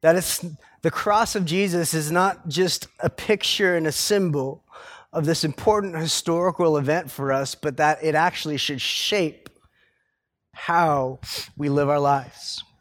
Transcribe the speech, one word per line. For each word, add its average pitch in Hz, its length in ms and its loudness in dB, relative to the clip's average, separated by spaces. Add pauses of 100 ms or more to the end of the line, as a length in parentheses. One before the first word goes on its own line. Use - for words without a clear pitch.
That 165 140 6
it's, 175 300 -4 (360)
the 165 100 2
cross 214 440 2
of 202 80 0
Jesus 175 500 0
is 156 160 -2
not 180 380 2
just 170 400 0 (140)
a 175 80 0
picture - 640 0
and 160 100 0
a 151 60 0
symbol 147 720 -2 (480)
of 165 140 -2
this 160 180 0
important 196 540 0
historical 170 800 0
event 147 340 0
for 139 220 -2
us, 135 200 -2
but 147 220 -6
that 151 260 2
it 156 140 0
actually 156 400 0
should 139 240 -4
shape - 720 -4 (1040)
how 147 680 0 (380)
we 143 100 -2
live 143 220 2
our 147 100 2
lives. 139 640 -2 (180)